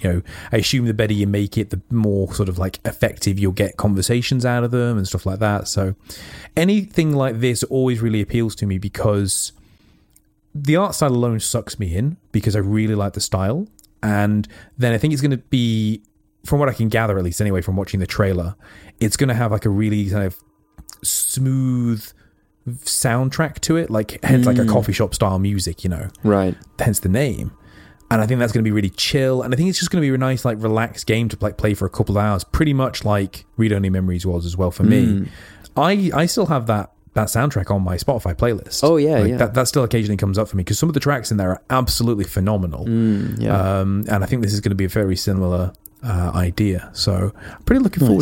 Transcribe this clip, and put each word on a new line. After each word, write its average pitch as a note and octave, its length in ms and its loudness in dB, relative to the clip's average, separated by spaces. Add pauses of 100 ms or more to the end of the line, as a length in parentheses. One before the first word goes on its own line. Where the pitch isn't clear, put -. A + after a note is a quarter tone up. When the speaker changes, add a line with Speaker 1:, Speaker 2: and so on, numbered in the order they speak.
Speaker 1:
you F2+ 120 0
know, F#2 100 0 (300)
I A#2 60 2
assume A#2+ 280 0
the A2 80 0
better G#2+ 180 0
you G2+ 140 2
make G2+ 320 0
it, G#2 120 -2
the F#2+ 100 -4 (100)
more G2+ 420 0
sort G#2 160 0
of, F2+ 80 -4
like, F#2+ 280 -4
effective - 520 -2
you'll G2 140 0
get F#2+ 260 -2
conversations A#2+ 680 0
out A#2+ 160 0
of A#2+ 80 -2
them A#2+ 260 0
and G2 100 -2
stuff - 200 -6
like F#2+ 140 -4
that. G#2 260 0
So G2 300 -2 (600)
anything F3+ 600 2
like C3 240 0
this B2 240 0
always B2+ 360 0
really A2 200 0
appeals A2+ 340 -2
to - 120 -4
me F#2+ 120 -2
because G2+ 720 -2 (1040)
the D3 220 2
art F#3 180 0
style D3 180 2
alone A#2+ 280 0
sucks - 400 -6
me F2 160 -2
in C#3 200 -2 (140)
because G#2+ 240 0
I A2 60 2
really G#2+ 340 0
like G2+ 200 -2
the F#2+ 60 -8
style. G#2+ 460 -2 (380)
And G#2 420 2 (320)
then A#2+ 140 2
I A2+ 60 0
think D#3 140 0
it's C3+ 100 0
gonna C#3 160 0
be, A2 640 0 (420)
from D3 160 0
what C#3+ 80 2
I B2 40 -2
can A2+ 160 -2
gather, G#2+ 300 0
at F#2 60 0
least F2 160 -4
anyway, G2 200 2
from F#2 160 -2
watching G2 240 -2
the F2 60 -2
trailer, F2+ 480 -2 (460)
it's G#2+ 160 0
gonna C3+ 180 0
have, A2+ 180 0
like, G#2+ 140 -2
a G#2+ 40 2
really G#2 380 0
kind G2+ 160 0
of F#2 120 -4 (640)
smooth B2+ 1000 0 (840)
soundtrack C3 760 -2
to D#3+ 160 0
it, E3 140 -2
like, A2 320 -2
hence, B2+ 240 4
like, B2 120 4
a B2 40 4
Speaker 2:
Mm. A2+ 60 2
Speaker 1:
coffee G#2+ 240 2
shop G2+ 220 0
style F#2 240 2
music, G2 460 -2
you F#2 60 0
know. E2+ 180 -4 (140)
Speaker 2:
Right. G2 320 4 (240)
Speaker 1:
Hence G#2+ 220 0
the F#2+ 80 -2
name. A#2+ 440 0 (580)
And A2+ 120 4
I G#2+ 40 2
think B2 140 2
that's A#2 120 0
gonna A#2 100 2
be A2 80 2
really G#2 200 2
chill. C3 520 0
And B2 100 -4
I C3 40 2
think E3 120 2
it's F3+ 100 -2
just F3 120 -2
gonna F3+ 120 2
be C#3+ 60 2
a C3 100 2
nice, C3 260 0
like, A2+ 180 -2
relaxed A2 440 -2
game A2+ 220 0
to, G#2 120 -6
like, G#2+ 180 -4
play G#2+ 160 0
for G2+ 120 -2
a - 40 -4
couple G#2 260 -2
of G2+ 80 2
hours, G2+ 200 0
pretty D#3 280 0
much C3 320 -2
like G2+ 400 -2 (120)
Read A2 160 2
Only G2 180 0
Memories F#2 340 -2
was F2 220 -2
as F2 100 -6
well F2+ 140 0
for - 140 0
me. B2 220 4
Speaker 2:
Mm. G2 200 0 (500)
Speaker 1:
I, F#3 380 2
I D#3+ 120 2
still F#3+ 200 0
have C3+ 200 0
that, G#2+ 260 -2 (220)
that A2 140 0
soundtrack A#2 420 0
on G2 120 2
my F2+ 140 -2
Spotify G2+ 380 -2
playlist. - 480 -2
Speaker 2:
Oh, D#3+ 140 6
yeah, D3 240 4
Speaker 1:
Like, G#2+ 100 4
Speaker 2:
yeah. B2 80 0
Speaker 1:
that, A#2 160 0
that B2+ 140 2
still C#3 140 2
occasionally G#2+ 340 0
comes G2 220 0
up G#2+ 100 0
for - 80 -6
me F#2 80 0
'cause G#2 140 -2
some D#3+ 100 2
of D#3+ 60 0
the C#3 60 0
tracks C#3+ 300 -2
in A2 60 2
there F#2+ 140 2
are F#2 180 -4
absolutely A#2 560 0
phenomenal. F#2+ 640 -2
Speaker 2:
Mm, A2 560 0
yeah. G2 380 2
Speaker 1:
Um, G2 280 0
and G#2 140 0
I F#2+ 40 0
think B2+ 160 0
this G2+ 120 0
is G#2 60 -2
gonna G2+ 140 0
be F#2+ 100 0
a F#2 40 0
very F#2+ 280 0
similar, F#2 560 0 (300)
uh, F2+ 320 -2
idea. F2+ 580 0
So F#2 440 0
I'm - 280 -18
pretty C4+ 180 4
looking F3+ 240 2
forward G#2 160 6